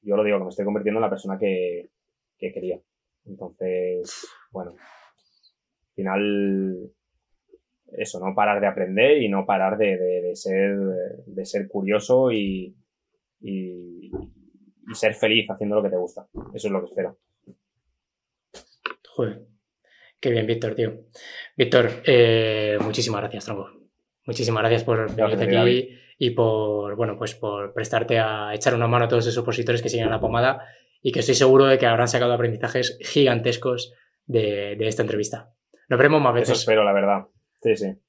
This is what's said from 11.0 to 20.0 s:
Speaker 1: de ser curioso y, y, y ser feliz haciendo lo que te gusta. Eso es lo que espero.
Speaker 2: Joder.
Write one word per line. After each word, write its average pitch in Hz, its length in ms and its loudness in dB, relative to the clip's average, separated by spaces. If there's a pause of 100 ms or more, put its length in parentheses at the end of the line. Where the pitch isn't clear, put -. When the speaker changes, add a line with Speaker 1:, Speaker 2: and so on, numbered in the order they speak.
Speaker 1:
de 95 200 -10
ser 101 220 -6
curioso 107 640 0
y, 95 440 -4 (680)
y, 90 720 -12
y - 800 -18
ser 107 220 -2
feliz 110 340 0
haciendo 104 260 -4
lo 107 80 2
que 101 60 -2
te 92 80 -2
gusta. 90 300 -8 (260)
Eso 107 140 -8
es 101 40 -4
lo 92 100 -2
que 87 60 -12
espero. 92 300 -8 (2000)
Speaker 2:
Joder. 107 300 -6 (720)